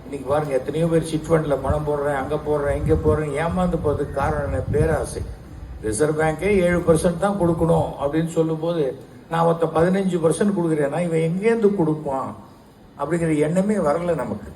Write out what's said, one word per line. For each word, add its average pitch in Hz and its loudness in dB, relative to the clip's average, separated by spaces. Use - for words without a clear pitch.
இன்னைக்கு 131 -10
பாருங்க, 147 0
எத்தனையோ 143 0
பேர் 160 2
சிட் - -4
ஃபண்ட்ல 147 2
பணம் 147 -2
போடுறேன், 143 0
அங்க 139 -4
போடுறேன், 147 -2
இங்க 151 0
போடுறேன், 151 0
ஏமாந்து 180 0
போறதுக்கு 143 -2
காரணம் 147 -2
என்ன? 139 -2
பேராசை. 120 0
ரிசர்வ் 147 0
பேங்கே 156 0
ஏழு 180 4
பர்சன்ட் 165 4
தான் 202 0
கொடுக்கணும் 165 2
அப்படின்னு 156 0
சொல்லும்போது, 160 0
நான் 165 0
ஒருத்த 165 2
பதினஞ்சு 180 2
பர்சன்ட் 175 2
கொடுக்குறேன்னா 156 0
இவன் 175 -2
எங்கேருந்து 196 2
கொடுப்பான் 143 -2
அப்படிங்கிற 160 0
எண்ணமே 185 2
வரல 170 0
நமக்கு. 110 -6